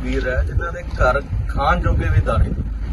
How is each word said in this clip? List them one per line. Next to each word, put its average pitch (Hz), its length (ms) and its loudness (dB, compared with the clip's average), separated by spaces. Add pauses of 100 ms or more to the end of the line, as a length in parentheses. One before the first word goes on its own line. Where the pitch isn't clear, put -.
ਵੀਰ 131 260 -2
ਹੈ 127 180 0
ਜਿਨ੍ਹਾਂ - 260 -2
ਦੇ - 100 -8 (100)
ਘਰ 123 280 2 (280)
ਖਾਣ 160 320 0
ਜੋਗੇ - 280 2
ਵੀ - 180 6
ਦਾਣੇ 113 220 4
ਨਹੀਂ। - 160 -4 (280)